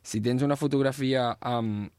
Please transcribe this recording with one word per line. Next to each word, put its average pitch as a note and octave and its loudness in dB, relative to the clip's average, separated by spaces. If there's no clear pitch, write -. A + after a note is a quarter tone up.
si - -4
tens B2 2
una C#3+ 2
fotografia C3+ 0
amb A2 -2